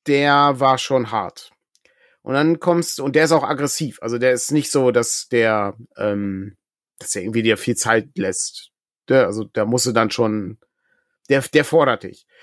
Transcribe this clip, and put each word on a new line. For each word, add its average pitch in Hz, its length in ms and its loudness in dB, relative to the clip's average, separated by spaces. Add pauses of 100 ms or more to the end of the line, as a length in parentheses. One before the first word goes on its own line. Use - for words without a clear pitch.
der 143 540 4
war 131 160 4
schon 123 340 -2
hart. 101 400 -6 (680)
Und - 120 -6
dann 156 260 2
kommst, 170 420 -2
und 135 140 -2
der 156 100 4
ist 151 80 2
auch 147 100 4
aggressiv, 143 580 -4
also 117 160 -6
der 127 140 2
ist 123 200 -2
nicht 147 200 0
so, 131 200 2
dass - 360 -2
der, 110 480 0 (220)
ähm, 101 580 -6 (440)
dass - 160 -10
er 95 80 -8
irgendwie 110 200 -2
dir 110 140 2
viel 120 180 -4
Zeit 113 420 -2
lässt. - 540 -6 (380)
Der, 131 160 4
also 104 180 -4
da 107 220 -4
musst 120 200 -2
du 131 60 -2
dann 113 200 0
schon, 107 480 -4 (680)
der, 139 120 2
der 147 240 2
fordert 139 380 2
dich. - 220 -16 (180)